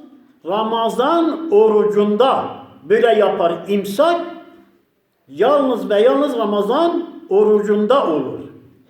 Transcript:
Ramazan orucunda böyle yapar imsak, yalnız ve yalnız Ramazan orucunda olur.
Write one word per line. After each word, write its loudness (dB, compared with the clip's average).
Ramazan -2
orucunda 2
böyle 0
yapar 0
imsak, -2
yalnız 0
ve 2
yalnız 2
Ramazan -2
orucunda 2
olur. -4